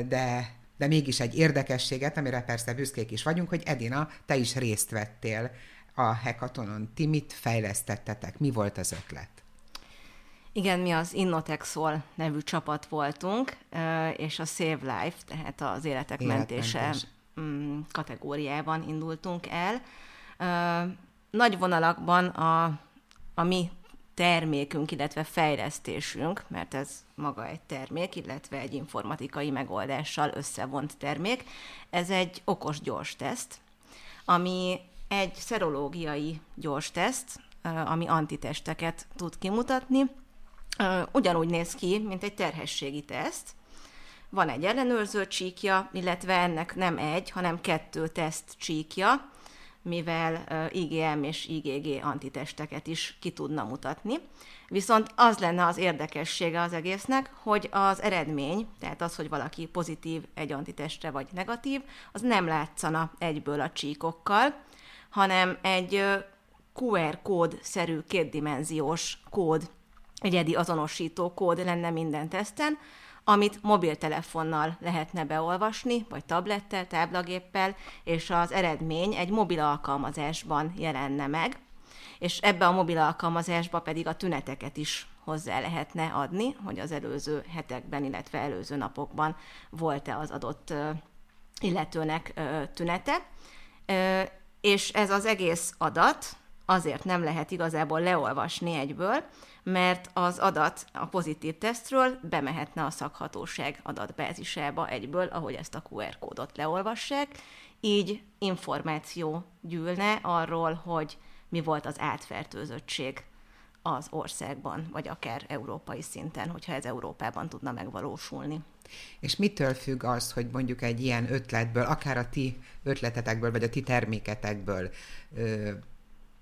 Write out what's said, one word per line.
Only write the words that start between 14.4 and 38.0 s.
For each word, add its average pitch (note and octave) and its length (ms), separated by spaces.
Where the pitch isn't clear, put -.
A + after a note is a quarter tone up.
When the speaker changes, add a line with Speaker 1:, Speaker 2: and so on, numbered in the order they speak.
Speaker 2:
Save C3+ 560
Life, D#3+ 160
tehát D3+ 340
az C3 240
életek C3+ 360
Speaker 1:
Életmentés. A#2+ 520
Speaker 2:
mentése, C#3 340
mm, D3 380
kategóriában D3+ 960
indultunk D#3+ 600
el. G3 320
Ö, F3 520
nagy G#3+ 280
vonalakban F3 680
a, E3 540
a E3 100
mi F3+ 260
termékünk, D#3 800
illetve D3+ 320
fejlesztésünk, D3+ 1200
mert - 260
ez C#3 160
maga C#3 320
egy D#3+ 140
termék, D#3 540
illetve C#3 440
egy B2+ 140
informatikai C#3+ 760
megoldással C3+ 840
összevont C#3 640
termék, E3+ 460
ez F3 200
egy F#3 360
okos D3+ 360
gyors G#2 340
teszt, - 400
ami F3+ 540
egy G3 260
szerológiai D#3 1080
gyors D3+ 360
teszt, A3 480
ö, E3+ 80
ami D#3+ 380